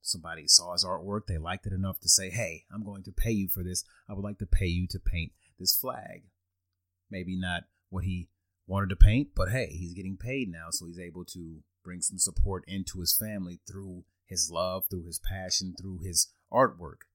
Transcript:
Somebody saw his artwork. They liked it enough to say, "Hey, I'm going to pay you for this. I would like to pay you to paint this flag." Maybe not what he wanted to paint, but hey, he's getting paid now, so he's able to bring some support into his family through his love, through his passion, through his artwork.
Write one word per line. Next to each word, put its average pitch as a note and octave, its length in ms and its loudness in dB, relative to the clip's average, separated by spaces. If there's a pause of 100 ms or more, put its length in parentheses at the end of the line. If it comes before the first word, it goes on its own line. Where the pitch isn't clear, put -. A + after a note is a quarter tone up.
Somebody E2 440 -6
saw F2 260 6
his F2+ 120 0
artwork. F#2 420 -4
They F2 120 -4
liked E2+ 280 -4
it F#2+ 60 -2
enough F#2+ 280 -2
to F#2 100 0
say, F#2+ 200 4
"Hey, F2+ 400 -4
I'm G#2+ 140 -10
going G2 200 -12
to G2 80 -14
pay A#2+ 200 2
you G2 160 2
for F#2 140 -2
this. F2+ 220 -4 (220)
I G#2 60 -12
would G2 120 -6
like G#2 140 -8
to G2 80 -6
pay - 200 6
you F2+ 220 2
to - 120 -8
paint - 320 -2 (260)
this F#2 160 2
flag." - 560 -6 (800)
Maybe F#2 280 -6
not F2+ 320 -4 (200)
what F#2 160 -6
he F2+ 240 -4 (380)
wanted F#2+ 240 -2
to G2 60 -4
paint, A#2+ 380 10
but F#2 160 0
hey, A2 240 -2
he's E2+ 200 -6
getting F#2+ 240 -8
paid B2 320 -6
now, E2 200 -12
so E2+ 160 -6
he's E2+ 120 -14
able F2 260 -12
to E2 380 -14 (200)
bring F2+ 200 -10
some - 160 -4
support F#2 480 2
into F#2 340 -6
his - 160 2
family F#2+ 500 -6
through F#2+ 380 -14 (220)
his F2 240 -4
love, F#2 400 -2
through F2 140 -6
his E2 140 -12
passion, F#2 560 -4
through F#2 260 -10
his E2+ 340 0 (180)
artwork. F2+ 640 0